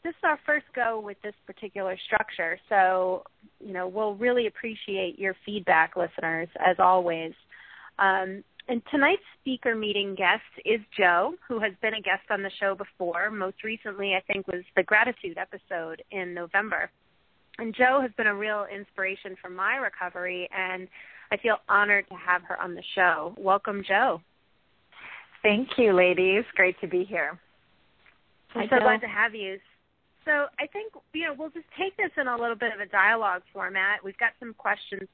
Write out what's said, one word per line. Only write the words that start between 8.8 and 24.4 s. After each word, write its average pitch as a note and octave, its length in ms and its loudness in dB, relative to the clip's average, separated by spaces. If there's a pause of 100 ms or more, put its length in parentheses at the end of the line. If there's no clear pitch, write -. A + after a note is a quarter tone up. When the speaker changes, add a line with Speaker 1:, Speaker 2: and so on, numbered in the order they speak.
Speaker 1:
tonight's D4+ 320 2 (180)
speaker B3 340 -2
meeting G3+ 400 -4
guest F#3+ 280 2 (220)
is A3+ 160 0 (160)
Joe, F#3+ 380 4 (120)
who A#3 120 -4
has G#3 220 -2
been A3 140 -2
a G#3+ 80 -8
guest F#3+ 280 -2
on G3 120 -4
the G3 80 -6 (100)
show G3 140 0
before. F3+ 560 -6
Most G3 340 -8
recently, G3+ 500 -4
I F#3+ 60 0 (100)
think, G3 160 -4
was F3+ 160 -6 (140)
the F#3 60 4
gratitude G#3+ 560 0
episode E3+ 720 -10
in F3+ 240 -8
November. F3 560 -2 (680)
And A3+ 160 -6
Joe C4 280 4
has A#3+ 160 -2
been A3+ 80 2
a G#3 80 2
real G#3 400 -4
inspiration G3 640 -8
for F#3 80 -16
my F#3+ 280 -2
recovery, F3+ 800 -6
and F#3 320 -4 (460)
I G#3 60 0
feel A3 180 2 (120)
honored G3+ 400 4
to F#3 60 -16
have F3+ 280 0
her - 180 -8
on F3 140 -6
the F3+ 80 -14 (120)
show. F3 440 2
Welcome, G3+ 500 0
Joe. G3 320 2 (1200)